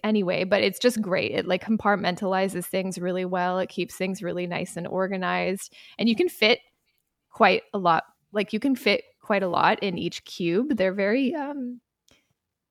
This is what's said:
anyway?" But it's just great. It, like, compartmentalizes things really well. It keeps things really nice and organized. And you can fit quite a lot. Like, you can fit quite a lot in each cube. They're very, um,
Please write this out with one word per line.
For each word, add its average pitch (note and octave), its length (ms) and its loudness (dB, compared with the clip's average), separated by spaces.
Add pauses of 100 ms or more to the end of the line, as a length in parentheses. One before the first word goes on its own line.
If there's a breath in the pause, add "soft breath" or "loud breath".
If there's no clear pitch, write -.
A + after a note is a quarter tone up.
anyway?" G3+ 400 2
But F#3+ 200 2
it's G3 160 0
just A#3 220 2
great. F#3+ 300 0
It, - 160 -2
like, F#3 160 0
compartmentalizes F#3+ 1000 0
things F#3+ 340 -4
really F3+ 260 -2
well. F3+ 340 -2
It F3+ 100 -2
keeps - 260 -6
things F#3 260 -4
really F3+ 260 -4
nice F3 280 -6
and F3 120 -8
organized. F#3 840 -2 (240 loud breath)
And A#3 120 2
you A3+ 60 4
can F4 140 2
fit A3 300 2 (720)
quite F#3 320 4 (100)
a G#3 60 -2
lot. E3+ 240 4 (280)
Like, G3+ 220 -2
you G#3+ 60 0
can C4+ 160 0
fit - 280 2 (180)
quite G3+ 220 0
a F#3 40 0
lot E3+ 340 4
in F3+ 160 -2
each - 280 -6
cube. G#3+ 520 0
They're F#3 160 2
very, G#3+ 420 0
um, C4+ 460 -8 (880 soft breath)